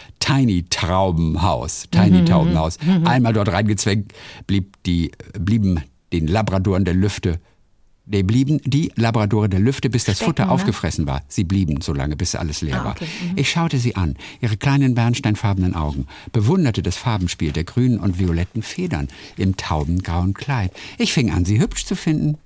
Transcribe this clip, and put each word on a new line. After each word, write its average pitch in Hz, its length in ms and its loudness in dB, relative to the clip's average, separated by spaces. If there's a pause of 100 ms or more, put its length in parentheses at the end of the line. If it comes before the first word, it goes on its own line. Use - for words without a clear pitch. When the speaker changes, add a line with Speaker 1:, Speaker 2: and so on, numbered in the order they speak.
(200)
Speaker 1:
Tiny 117 500 2
Traubenhaus. 82 1200 0
Tiny 180 300 6
Speaker 2:
Mhm. 170 40 4
Speaker 1:
Taubenhaus. 165 580 2
Speaker 2:
Mhm. 170 240 4
Speaker 1:
Einmal 123 260 4
dort 107 160 2
reingezwängt, 104 640 0 (360)
blieb 95 380 -2
die, 85 260 2 (280)
blieben 98 420 2 (300)
den 80 160 0
Labradoren 95 580 2
der 87 80 2
Lüfte 95 460 0 (680)
nee, 98 140 0
blieben 131 400 2
die 139 320 0
Labradore 107 540 2
der 95 100 0
Lüfte, 127 300 0
bis 117 160 -2
das 101 120 0
Speaker 2:
Stecken, - 120 -2
Speaker 1:
Futter - 160 0
Speaker 2:
ne? - 60 0
Speaker 1:
aufgefressen 85 560 0
war. 65 200 -2
Sie - 160 -2
blieben 80 380 0
so 82 120 -4
lange, 71 220 -2
bis - 200 -4
alles 76 260 -6
leer 65 200 -2
Speaker 2:
Ah, - 40 -6
Speaker 1:
war. 53 80 -6
Speaker 2:
okay, - 120 -10
mhm. 175 320 -8
Speaker 1:
Ich 135 140 0
schaute 165 280 0
sie 117 180 0
an, 80 180 0 (240)
ihre 110 160 -2
kleinen 139 400 2
bernsteinfarbenen 107 800 0
Augen, 71 320 -4 (240)
bewunderte 123 500 2
das 92 140 -2
Farbenspiel 90 560 -2
der 78 140 -2
grünen 123 340 0
und 90 180 -2
violetten 90 460 0
Federn 98 460 -4 (260)
im 95 220 0
taubengrauen 87 760 -2
Kleid. 110 380 -4 (260)
Ich 240 140 0
fing 120 200 2
an, 90 120 0
sie 104 160 2
hübsch - 260 -2
zu 208 100 -4
finden 151 500 0